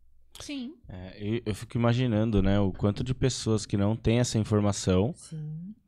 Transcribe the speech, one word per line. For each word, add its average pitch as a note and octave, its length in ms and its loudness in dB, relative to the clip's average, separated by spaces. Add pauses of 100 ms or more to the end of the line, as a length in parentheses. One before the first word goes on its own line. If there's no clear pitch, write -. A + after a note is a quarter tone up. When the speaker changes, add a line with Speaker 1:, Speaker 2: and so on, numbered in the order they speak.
(400)
Speaker 1:
Sim. C#4+ 360 -10 (120)
Speaker 2:
É, F#2 320 -12
eu, A2+ 260 -2
eu G#2+ 100 -2
fico - 200 -12
imaginando, A#2 640 2
né, G2 200 4
o F#2+ 120 2
quanto G2+ 300 0
de B2+ 100 -2
pessoas A2 540 0
que A2 100 -2
não G2+ 200 2
têm A2+ 240 2
essa A#2+ 180 0
informação, G#2 800 2
Speaker 3:
Sim. D#3 580 -12 (140)